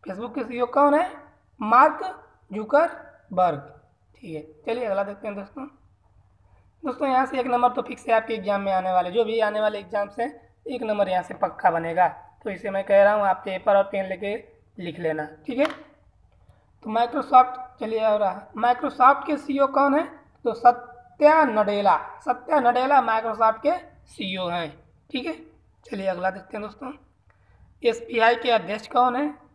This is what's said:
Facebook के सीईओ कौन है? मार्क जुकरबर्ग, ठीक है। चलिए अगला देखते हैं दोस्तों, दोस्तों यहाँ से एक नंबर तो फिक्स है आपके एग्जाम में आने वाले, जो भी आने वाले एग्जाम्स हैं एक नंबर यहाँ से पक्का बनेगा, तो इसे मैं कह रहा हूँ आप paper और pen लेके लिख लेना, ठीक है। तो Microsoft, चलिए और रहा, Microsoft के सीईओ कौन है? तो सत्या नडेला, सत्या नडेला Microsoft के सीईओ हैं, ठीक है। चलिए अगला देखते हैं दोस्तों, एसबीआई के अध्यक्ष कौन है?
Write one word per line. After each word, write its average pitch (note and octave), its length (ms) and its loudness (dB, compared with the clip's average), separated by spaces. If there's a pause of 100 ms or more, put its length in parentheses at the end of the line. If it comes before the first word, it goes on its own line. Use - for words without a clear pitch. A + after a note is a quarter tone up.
Facebook G#3+ 320 -12
के B3+ 80 -6
सीईओ A#3+ 240 -4
कौन C#4+ 280 4
है? F4+ 140 0 (500)
मार्क B3+ 440 4 (480)
जुकरबर्ग, G3 1200 -2 (420)
ठीक E3+ 200 -16
है। D3+ 60 -10 (240)
चलिए A#3+ 200 -4
अगला G3+ 180 -2
देखते G3+ 240 -10
हैं G3+ 100 -8
दोस्तों, A#3 280 -14 (1160)
दोस्तों C#4 240 -4
यहाँ C4 180 4
से C4 140 -6
एक B3 80 -2
नंबर B3 240 2
तो B3 100 -4
फिक्स - 260 -12
है A#3 80 2
आपके A3 180 0
एग्जाम G3+ 280 -4
में G3 120 -2
आने F#3 200 0
वाले, F3+ 180 0
जो A3+ 140 2
भी A3+ 160 -2
आने G#3+ 200 0
वाले G#3+ 180 0
एग्जाम्स G3+ 400 -6
हैं B3+ 140 -4 (340)
एक B3+ 160 -8
नंबर G3+ 260 0
यहाँ F3+ 140 0
से - 120 -14
पक्का F3+ 360 0
बनेगा, E3 360 0 (360)
तो A3 60 -6
इसे G3 220 -8
मैं G3 140 -4
कह G3+ 180 6
रहा G#3 100 6
हूँ G#3 120 2
आप F#3 200 0
paper G3 320 0
और G3 80 4
pen G3 200 -4
लेके F#3+ 300 -6 (420)
लिख E3+ 220 -10
लेना, D#3 260 -2 (220)
ठीक B3 120 -6
है। D4 60 4 (1200)
तो G#3+ 40 -10
Microsoft, B3+ 680 2 (220)
चलिए A3+ 220 -4
और G#3+ 180 2
रहा, G3 380 -4
Microsoft B3+ 680 2
के D4+ 100 0
सीईओ C#4 320 0
कौन C#4 260 2
है? D#4+ 80 0 (420)
तो A3+ 100 -2
सत्या D4 880 4
नडेला, G3+ 520 2 (220)
सत्या - 420 -2
नडेला B3+ 420 4
Microsoft A3 600 0
के C#4+ 80 2 (360)
सीईओ F#3 420 -8
हैं, E3+ 200 -6 (400)
ठीक C#4+ 160 -8
है। D#4+ 80 -6 (520)
चलिए F#3+ 220 -6
अगला F3+ 220 -2
देखते F#3+ 280 -12
हैं G#3 40 -8
दोस्तों, A#3 300 -14 (920)
एसबीआई A#3 520 2
के A#3+ 160 -2
अध्यक्ष G#3 360 -2
कौन B3 280 0
है? C#4+ 120 -2 (280)